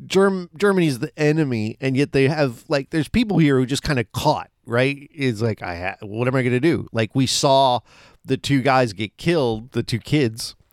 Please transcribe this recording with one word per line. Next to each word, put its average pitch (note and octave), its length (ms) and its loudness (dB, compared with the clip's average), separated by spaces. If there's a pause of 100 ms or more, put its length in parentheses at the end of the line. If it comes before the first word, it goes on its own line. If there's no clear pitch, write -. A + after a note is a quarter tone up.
Germ-, F#3 500 2
Germany's F3+ 420 2
the D3 200 -8
enemy, C#3+ 640 0
and C3+ 160 -2
yet C#3+ 160 0
they C3+ 160 4
have, C#3+ 400 -2
like, C#3+ 220 -2
there's D#3+ 180 -2
people G#3+ 300 0
here C#3+ 200 4
who C3 80 2
just C3 160 -4
kinda C3 220 -2
caught, A#2 460 -4 (160)
right? C3+ 460 -2
It's B2+ 300 -2
like, A2 200 -4
"I F2+ 140 -8
ha-, F#2+ 300 -8
what A2 200 -4
am B2+ 80 -4
I C3 80 0
gonna B2 180 0
do?" C3+ 320 -2
Like, A2+ 220 -4
we C3+ 120 2
saw C3+ 540 2 (440)
the C3+ 120 -2
two C3+ 260 0
guys C3 300 2
get G2+ 240 -8
killed, B2 560 -2
the A#2+ 100 -2
two A2+ 160 -4
kids, A#2+ 580 -2 (160)